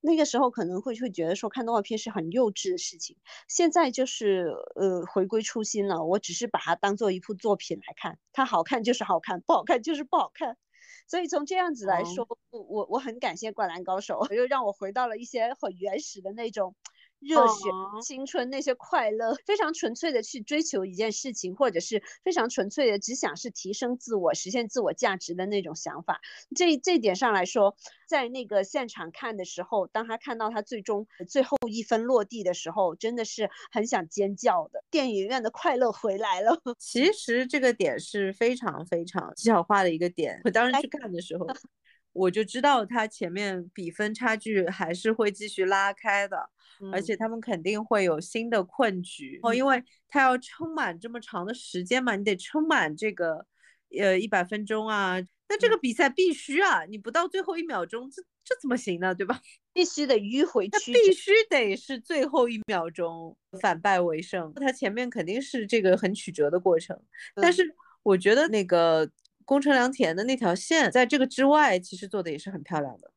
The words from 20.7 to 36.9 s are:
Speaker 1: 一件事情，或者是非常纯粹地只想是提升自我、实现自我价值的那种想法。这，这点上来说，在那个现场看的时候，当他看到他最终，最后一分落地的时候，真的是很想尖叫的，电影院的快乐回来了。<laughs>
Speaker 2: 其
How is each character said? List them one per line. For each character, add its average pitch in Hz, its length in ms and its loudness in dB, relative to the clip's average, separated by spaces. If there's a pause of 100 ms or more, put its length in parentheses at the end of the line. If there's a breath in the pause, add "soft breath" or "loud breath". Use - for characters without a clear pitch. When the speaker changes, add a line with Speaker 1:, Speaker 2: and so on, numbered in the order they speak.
Speaker 1:
一 185 80 -10
件 214 160 -2
事 220 220 -8
情， 185 240 -8
或 262 140 2
者 165 100 -2
是 208 220 -4 (220 loud breath)
非 370 80 0
常 330 160 0
纯 208 220 -2
粹 262 200 2
地 202 80 0
只 233 160 -6
想 202 220 -4
是 240 140 -10
提 - 220 -10
升 247 260 -4
自 233 160 -6
我、 180 200 2
实 - 160 -8
现 233 180 -2
自 247 120 -4
我 175 120 0
价 196 240 0
值 170 180 -10
的 185 120 -4
那 202 140 0
种 170 140 -10
想 151 280 -10
法。 - 180 -4 (340 loud breath)
这， 339 240 4
这 349 200 2
点 202 180 2
上 233 160 2
来 185 120 2
说， 202 320 2 (320 loud breath)
在 269 200 0
那 247 180 -8
个 196 180 0
现 254 240 -4
场 170 220 -10
看 226 260 -8
的 185 80 -6
时 175 180 -10
候， 190 260 -2
当 226 180 -4
他 226 100 -6
看 226 220 -8
到 220 100 -2
他 220 140 -4
最 220 180 -8
终， 208 260 -4 (220 loud breath)
最 269 140 2
后 277 140 0 (120)
一 220 140 -4
分 226 220 0
落 240 200 4
地 220 180 -10
的 180 120 0
时 - 160 -8
候， 185 240 2
真 226 220 -4
的 233 80 -2
是 214 260 -4 (220 loud breath)
很 226 140 0
想 190 220 -2
尖 196 280 -2
叫 185 320 0
的， - 220 -12
电 277 200 0
影 196 160 0
院 247 160 -2
的 226 80 -2
快 302 260 0
乐 240 160 4
回 196 240 -2
来 208 240 -2
了。 226 240 4
<laughs> 240 140 -6
Speaker 2:
其 285 340 2